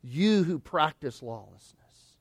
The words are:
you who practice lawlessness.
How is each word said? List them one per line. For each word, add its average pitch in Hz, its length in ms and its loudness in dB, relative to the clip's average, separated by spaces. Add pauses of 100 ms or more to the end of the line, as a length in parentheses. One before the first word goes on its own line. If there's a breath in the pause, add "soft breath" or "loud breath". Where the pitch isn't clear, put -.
you 185 420 2
who 165 160 -2
practice 156 640 -4
lawlessness. - 1000 -18